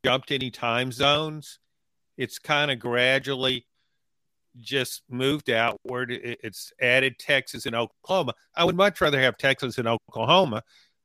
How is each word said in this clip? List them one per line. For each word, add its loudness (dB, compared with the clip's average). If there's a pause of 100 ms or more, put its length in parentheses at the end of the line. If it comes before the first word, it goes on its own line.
jumped 0
any -4
time -2
zones. -2 (580)
It's -8
kinda 0
gradually 0 (920)
just -4
moved -2
outward. -2
It, -10
it's -12
added 2
Texas -2
and -6
Oklahoma. -2 (200)
I 0
would 2
much 2
rather 2
have 2
Texas 0
and -2
Oklahoma 2 (420)